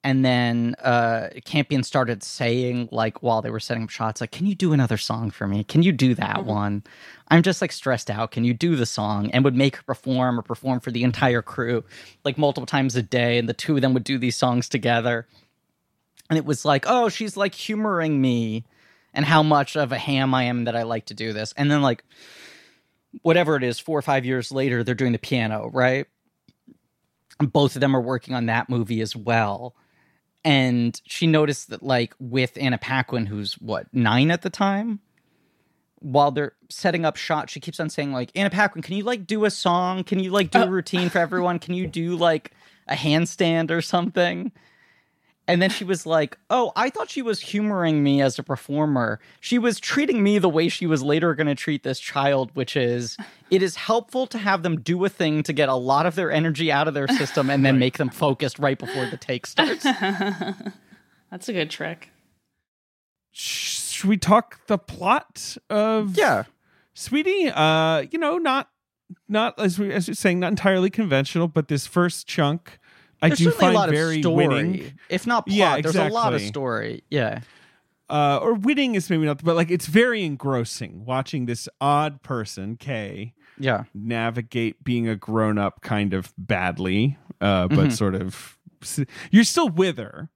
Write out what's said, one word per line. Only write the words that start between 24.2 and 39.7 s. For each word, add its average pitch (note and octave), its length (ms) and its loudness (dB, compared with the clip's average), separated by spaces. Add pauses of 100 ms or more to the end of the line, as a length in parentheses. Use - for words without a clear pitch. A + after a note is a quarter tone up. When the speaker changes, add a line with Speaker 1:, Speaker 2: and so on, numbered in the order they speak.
Speaker 1:
years B2+ 260 -4
later, C3 320 0
they're B2 100 -2
doing A#2+ 200 0
the A#2 60 0
piano, A2 540 -2
right? C3 320 0 (1300)
And C#3 120 0
both C#3+ 240 4
of C3 60 -2
them C3+ 140 2
are B2+ 60 2
working B2+ 340 -4
on A#2+ 100 -2
that A2+ 240 0
movie A#2 320 -2
as G#2+ 140 -6
well. A2+ 600 -2 (680)
And B2+ 640 2
she - 200 -2
noticed D3+ 440 2
that, A#2 100 -12
like, B2 380 0
with B2+ 380 -2
Anna B2+ 200 -2
Paquin, B2+ 480 -2
who's, G#2 300 -8
what, - 380 -8
nine B2 380 4
at F3 120 -2
the F#3+ 60 -4
time? G3+ 500 -2 (1000)
While C#3+ 320 2
they're C#3+ 220 -4 (160)
setting E3+ 340 -2
up D#3 120 0
shot, - 340 -4
she - 100 -12
keeps - 200 -14
on D#3+ 100 -2
saying, C#3+ 240 -4
like, B2+ 220 -6
"Anna G3 160 0
Paquin, F#3 320 0
can F3+ 120 -8
you, G3+ 80 -4
like, G#3+ 220 -4
do G#3+ 200 0
a G#3 40 4
song? F3+ 540 0